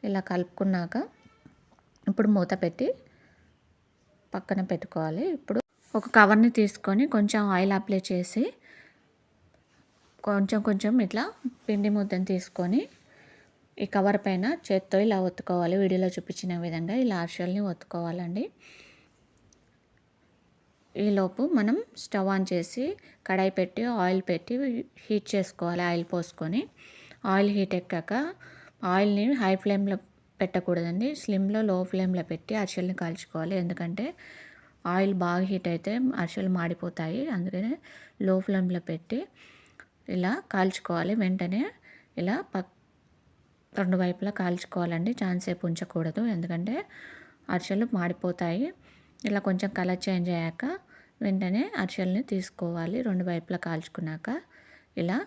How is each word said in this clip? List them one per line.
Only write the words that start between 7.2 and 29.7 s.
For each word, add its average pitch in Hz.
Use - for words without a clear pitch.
ఆయిల్ 196
అప్లై 196
చేసి 185
కొంచెం 202
కొంచెం 208
ఇట్లా 214
పిండి 208
ముద్దను 190
తీసుకొని 185
ఈ 202
కవర్ 202
పైన 190
చేత్తో 190
ఇలా 214
ఒత్తుకోవాలి. 175
వీడియోలో 185
చూపించిన 180
విధంగా 165
ఇలా 220
అరిసెల్ని 180
ఒత్తుకోవాలండి. 175
ఈలోపు 196
మనం 214
స్టవ్ 190
on 190
చేసి 180
కడాయి 190
పెట్టి 185
ఆయిల్ 190
పెట్టి 175
హీట్ 214
చేసుకోవాలి. 175
ఆయిల్ 170
పోసుకొని 170
ఆయిల్ 202
హీట్ 190
ఎక్కాక 180
ఆయిల్ని 202
హై 190
ఫ్లేమ్లో 196